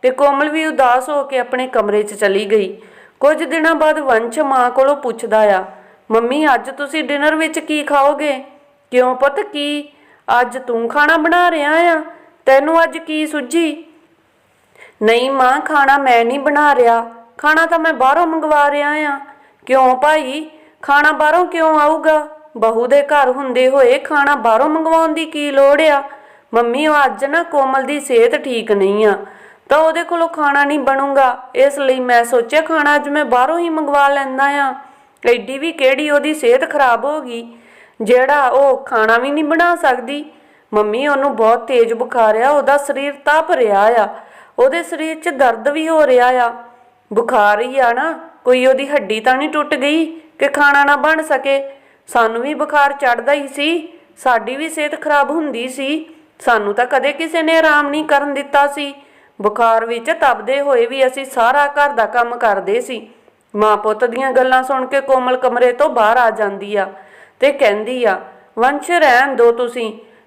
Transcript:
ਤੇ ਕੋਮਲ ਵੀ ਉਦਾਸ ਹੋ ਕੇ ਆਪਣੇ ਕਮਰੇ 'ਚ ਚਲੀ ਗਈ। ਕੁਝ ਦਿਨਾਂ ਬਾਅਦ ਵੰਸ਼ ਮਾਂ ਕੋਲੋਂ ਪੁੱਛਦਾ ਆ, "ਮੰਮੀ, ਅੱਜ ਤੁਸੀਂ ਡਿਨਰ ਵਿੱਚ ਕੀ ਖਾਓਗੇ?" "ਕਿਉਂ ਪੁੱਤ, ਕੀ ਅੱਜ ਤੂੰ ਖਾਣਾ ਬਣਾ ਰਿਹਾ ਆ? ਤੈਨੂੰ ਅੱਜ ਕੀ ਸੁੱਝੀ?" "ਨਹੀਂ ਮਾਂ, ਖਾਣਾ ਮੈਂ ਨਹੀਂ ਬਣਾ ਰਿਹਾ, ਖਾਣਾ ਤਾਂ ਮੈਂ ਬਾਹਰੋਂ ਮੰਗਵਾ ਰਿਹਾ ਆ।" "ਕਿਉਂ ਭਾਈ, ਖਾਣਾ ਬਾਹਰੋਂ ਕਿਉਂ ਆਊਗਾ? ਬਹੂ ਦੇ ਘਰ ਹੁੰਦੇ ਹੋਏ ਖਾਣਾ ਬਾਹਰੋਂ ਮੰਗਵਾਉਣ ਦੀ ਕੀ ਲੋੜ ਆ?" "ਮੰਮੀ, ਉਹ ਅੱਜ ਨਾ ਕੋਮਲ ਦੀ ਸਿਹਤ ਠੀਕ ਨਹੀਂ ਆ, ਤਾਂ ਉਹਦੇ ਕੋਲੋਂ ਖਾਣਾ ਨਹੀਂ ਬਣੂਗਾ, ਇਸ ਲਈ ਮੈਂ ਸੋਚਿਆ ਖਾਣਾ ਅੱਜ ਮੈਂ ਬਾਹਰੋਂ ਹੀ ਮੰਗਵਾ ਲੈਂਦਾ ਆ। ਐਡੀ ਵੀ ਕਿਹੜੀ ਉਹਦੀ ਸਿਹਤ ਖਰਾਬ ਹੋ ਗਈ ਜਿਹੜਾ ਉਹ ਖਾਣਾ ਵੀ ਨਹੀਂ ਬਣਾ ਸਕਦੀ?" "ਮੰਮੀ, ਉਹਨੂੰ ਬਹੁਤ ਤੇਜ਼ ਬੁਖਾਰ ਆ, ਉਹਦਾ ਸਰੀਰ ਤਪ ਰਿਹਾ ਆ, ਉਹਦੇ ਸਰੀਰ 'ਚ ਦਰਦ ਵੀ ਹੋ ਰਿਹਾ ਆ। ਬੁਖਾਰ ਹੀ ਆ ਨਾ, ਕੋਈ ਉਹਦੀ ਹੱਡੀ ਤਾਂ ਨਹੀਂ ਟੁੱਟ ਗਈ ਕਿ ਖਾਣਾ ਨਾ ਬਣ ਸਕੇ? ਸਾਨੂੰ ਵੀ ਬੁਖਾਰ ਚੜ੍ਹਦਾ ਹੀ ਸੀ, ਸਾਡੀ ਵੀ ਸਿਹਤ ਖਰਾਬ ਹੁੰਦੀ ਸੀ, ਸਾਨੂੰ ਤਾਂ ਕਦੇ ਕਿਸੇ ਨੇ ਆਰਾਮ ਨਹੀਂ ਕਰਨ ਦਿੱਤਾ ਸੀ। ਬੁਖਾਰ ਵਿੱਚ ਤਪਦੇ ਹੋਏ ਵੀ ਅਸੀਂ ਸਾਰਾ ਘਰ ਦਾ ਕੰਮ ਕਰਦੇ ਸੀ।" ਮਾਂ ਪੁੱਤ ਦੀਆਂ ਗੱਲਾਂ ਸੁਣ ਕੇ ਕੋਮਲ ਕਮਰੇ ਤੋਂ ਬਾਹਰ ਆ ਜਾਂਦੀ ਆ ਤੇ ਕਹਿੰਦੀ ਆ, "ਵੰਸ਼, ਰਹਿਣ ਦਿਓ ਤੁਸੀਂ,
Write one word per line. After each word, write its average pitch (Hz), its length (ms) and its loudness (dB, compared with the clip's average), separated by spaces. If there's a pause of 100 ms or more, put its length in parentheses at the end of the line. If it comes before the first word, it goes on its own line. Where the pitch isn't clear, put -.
ਤੇ 254 80 2
ਕੋਮਲ 277 400 0
ਵੀ 311 160 -4
ਉਦਾਸ 262 440 2
ਹੋ 285 140 -2
ਕੇ 269 160 -4
ਆਪਣੇ 254 280 -4
ਕਮਰੇ 208 360 0
'ਚ 208 100 -10
ਚਲੀ 202 320 -2
ਗਈ। 202 320 -2 (420)
ਕੁਝ 302 240 2
ਦਿਨਾਂ 320 320 0
ਬਾਅਦ 311 240 0
ਵੰਸ਼ 233 400 -2
ਮਾਂ 262 320 0
ਕੋਲੋਂ 269 240 2
ਪੁੱਛਦਾ 220 640 0
ਆ, 190 60 -4 (480)
"ਮੰਮੀ, 247 360 0
ਅੱਜ 254 220 0
ਤੁਸੀਂ 285 340 -6
ਡਿਨਰ 294 320 -2
ਵਿੱਚ 320 240 -4
ਕੀ 302 240 -6
ਖਾਓਗੇ?" 285 600 0 (480)
"ਕਿਉਂ 247 240 2
ਪੁੱਤ, 277 240 0
ਕੀ 294 520 -6 (500)
ਅੱਜ 240 160 -4
ਤੂੰ 233 320 -4
ਖਾਣਾ 294 280 2
ਬਣਾ 349 340 2
ਰਿਹਾ 294 200 -2
ਆ? 330 320 2 (420)
ਤੈਨੂੰ 302 380 4
ਅੱਜ 330 140 -4
ਕੀ 311 300 -6
ਸੁੱਝੀ?" 302 580 -4 (1160)
"ਨਹੀਂ 240 280 2
ਮਾਂ, 262 280 2
ਖਾਣਾ 277 380 2
ਮੈਂ 247 280 2
ਨਹੀਂ 262 140 -2
ਬਣਾ 294 360 2
ਰਿਹਾ, 233 360 2 (260)
ਖਾਣਾ 311 280 2
ਤਾਂ 330 140 0
ਮੈਂ 320 140 0
ਬਾਹਰੋਂ 277 340 2
ਮੰਗਵਾ 302 440 0
ਰਿਹਾ 294 180 -2
ਆ।" 294 300 -4 (460)
"ਕਿਉਂ 254 300 4
ਭਾਈ, 302 540 0 (320)
ਖਾਣਾ 294 300 4
ਬਾਹਰੋਂ 311 340 2
ਕਿਉਂ 320 340 0
ਆਊਗਾ? 311 480 2 (300)
ਬਹੂ 226 300 0
ਦੇ 285 160 4
ਘਰ 285 260 2
ਹੁੰਦੇ 254 400 0
ਹੋਏ 269 300 4
ਖਾਣਾ 285 360 0
ਬਾਹਰੋਂ 233 340 2
ਮੰਗਵਾਉਣ 320 440 0
ਦੀ 320 120 -4
ਕੀ 294 260 -6
ਲੋੜ 277 300 4
ਆ?" 294 220 2 (500)
"ਮੰਮੀ, 240 340 0
ਉਹ 302 80 2 (100)
ਅੱਜ 233 200 -4
ਨਾ 320 180 -2
ਕੋਮਲ 269 400 -2
ਦੀ 285 160 -6
ਸਿਹਤ 240 360 2
ਠੀਕ 240 360 -4
ਨਹੀਂ 202 340 2
ਆ, 196 120 2 (520)
ਤਾਂ 277 80 4
ਉਹਦੇ 320 260 2
ਕੋਲੋਂ 330 240 -2
ਖਾਣਾ 294 360 0
ਨਹੀਂ 285 160 -2
ਬਣੂਗਾ, 269 760 0
ਇਸ 277 240 2
ਲਈ 262 200 0
ਮੈਂ 247 240 2
ਸੋਚਿਆ 240 380 0
ਖਾਣਾ 302 340 0
ਅੱਜ 285 140 -2
ਮੈਂ 294 160 0
ਬਾਹਰੋਂ 262 340 0
ਹੀ 339 100 -2
ਮੰਗਵਾ 285 380 0
ਲੈਂਦਾ 269 380 -2
ਆ। 277 300 -2 (540)
ਐਡੀ 240 280 -2
ਵੀ 320 140 -6
ਕਿਹੜੀ 277 380 0
ਉਹਦੀ 294 240 0
ਸਿਹਤ 294 380 2
ਖਰਾਬ 254 340 0
ਹੋ 302 160 -4
ਗਈ 233 360 -14 (440)
ਜਿਹੜਾ 254 460 2
ਉਹ 262 300 2
ਖਾਣਾ 226 400 0
ਵੀ 262 140 -2
ਨਹੀਂ 302 120 -2
ਬਣਾ 330 320 2
ਸਕਦੀ?" 285 500 -4 (480)
"ਮੰਮੀ, 214 340 0
ਉਹਨੂੰ 277 280 0
ਬਹੁਤ 226 320 2
ਤੇਜ਼ 233 260 2
ਬੁਖਾਰ 226 480 0
ਆ, 262 80 2
ਉਹਦਾ 285 280 2
ਸਰੀਰ 285 360 -4
ਤਪ 311 380 0
ਰਿਹਾ 220 300 2
ਆ, 220 260 2 (520)
ਉਹਦੇ 277 240 2
ਸਰੀਰ 320 360 -8
'ਚ 339 100 -4
ਦਰਦ 247 380 0
ਵੀ 311 220 -2
ਹੋ 311 180 2
ਰਿਹਾ 247 200 4
ਆ। 247 260 0 (600)
ਬੁਖਾਰ 214 480 2
ਹੀ 262 180 -4
ਆ 240 140 2
ਨਾ, 302 260 -4 (260)
ਕੋਈ 254 200 2
ਉਹਦੀ 262 220 2
ਹੱਡੀ 220 320 -2
ਤਾਂ 254 160 2
ਨਹੀਂ 294 140 -4
ਟੁੱਟ 311 260 -2
ਗਈ 294 300 0 (340)
ਕਿ 277 80 0
ਖਾਣਾ 285 360 2
ਨਾ 285 120 2
ਬਣ 311 260 0
ਸਕੇ? 277 480 -2 (380)
ਸਾਨੂੰ 233 340 0
ਵੀ 285 120 -6
ਬੁਖਾਰ 285 400 0
ਚੜ੍ਹਦਾ 247 400 0
ਹੀ 285 140 -4
ਸੀ, 311 460 -6 (240)
ਸਾਡੀ 240 380 0
ਵੀ 311 140 -8
ਸਿਹਤ 302 320 -6
ਖਰਾਬ 285 300 0
ਹੁੰਦੀ 269 360 -4
ਸੀ, 277 380 -6 (340)
ਸਾਨੂੰ 208 340 0
ਤਾਂ 247 120 0
ਕਦੇ 262 280 -2
ਕਿਸੇ 330 280 -4
ਨੇ 320 160 2
ਆਰਾਮ 294 320 2
ਨਹੀਂ 302 160 -4
ਕਰਨ 285 280 0
ਦਿੱਤਾ 285 340 0
ਸੀ। 285 260 -8 (480)
ਬੁਖਾਰ 226 440 0
ਵਿੱਚ 233 260 -6
ਤਪਦੇ 262 500 0
ਹੋਏ 262 240 0
ਵੀ 262 220 0
ਅਸੀਂ 262 180 -6
ਸਾਰਾ 262 400 0
ਘਰ 285 240 0
ਦਾ 226 160 -2
ਕੰਮ 240 300 -2
ਕਰਦੇ 208 460 -2
ਸੀ।" 240 280 -12 (460)
ਮਾਂ 208 220 2
ਪੁੱਤ 214 280 -2
ਦੀਆਂ 262 260 -4
ਗੱਲਾਂ 254 320 2
ਸੁਣ 262 220 -4
ਕੇ 269 160 -2
ਕੋਮਲ 254 360 0
ਕਮਰੇ 247 340 0
ਤੋਂ 277 180 0
ਬਾਹਰ 233 280 2
ਆ 240 120 4
ਜਾਂਦੀ 202 460 -6
ਆ 190 120 -2 (520)
ਤੇ 277 120 2
ਕਹਿੰਦੀ 240 520 -2
ਆ, 196 180 0 (380)
"ਵੰਸ਼, 285 320 0
ਰਹਿਣ 277 440 2
ਦਿਓ 233 160 4
ਤੁਸੀਂ, 233 420 -6 (340)